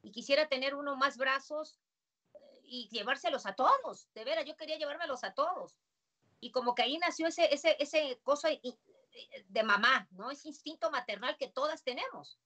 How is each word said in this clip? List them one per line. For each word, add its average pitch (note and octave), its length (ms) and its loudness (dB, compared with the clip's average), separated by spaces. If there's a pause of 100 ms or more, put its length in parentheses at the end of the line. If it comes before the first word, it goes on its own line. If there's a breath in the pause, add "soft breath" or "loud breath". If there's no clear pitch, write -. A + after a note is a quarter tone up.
y G3 100 -18
quisiera C#4 360 2
tener C4+ 260 -2
uno C#4+ 220 -6
más C4+ 200 0
brazos, C4+ 640 -4 (540)
eh, - 300 -20
y A#3+ 260 -10
llevárselos A#3+ 560 -2
a G3 80 -6
todos, A#4+ 600 2
de G#3+ 100 -10
veras, D4+ 220 0
yo D4+ 100 -10
quería D#4 220 -6
llevármelos D4 460 -4
a F#3+ 100 -8
todos". D4+ 440 -2 (640)
Y B3 100 -12
como A#3+ 240 2
que A#3+ 80 2
ahí C4+ 160 2
nació E4 300 0
ese, D#4+ 260 4
ese, D#4 240 4
ese C#4+ 440 0
cosa D4 300 2
i-, - 260 -6 (680)
de A3 140 0
mamá, G#3+ 500 4
¿no? G3+ 180 -10
Ese D4 180 -12
instinto D#4 420 -6
maternal A#3+ 460 -4
que B3+ 120 -6
todas D4+ 360 -2
tenemos. C4 600 -8